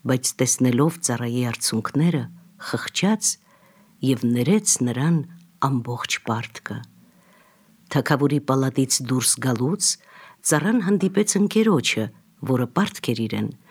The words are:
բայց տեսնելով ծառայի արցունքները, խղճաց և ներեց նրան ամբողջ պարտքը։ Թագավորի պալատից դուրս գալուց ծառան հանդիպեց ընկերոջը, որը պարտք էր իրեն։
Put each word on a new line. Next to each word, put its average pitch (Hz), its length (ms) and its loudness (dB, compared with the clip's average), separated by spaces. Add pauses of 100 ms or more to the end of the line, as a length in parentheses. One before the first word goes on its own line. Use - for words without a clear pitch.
բայց 127 260 0
տեսնելով 131 640 2
ծառայի 120 480 -2
արցունքները, 127 800 0 (320)
խղճաց - 760 -2 (680)
և 127 220 2
ներեց 123 440 2 (100)
նրան 127 400 0 (400)
ամբողջ 120 600 -2
պարտքը։ 113 580 -6 (1120)
Թագավորի 139 480 2
պալատից 135 600 0
դուրս 127 360 0
գալուց 127 560 0 (460)
ծառան 175 440 2
հանդիպեց 190 520 2
ընկերոջը, 202 720 2 (360)
որը 127 260 0
պարտք - 380 -2
էր 113 160 -2
իրեն։ 107 260 -4 (240)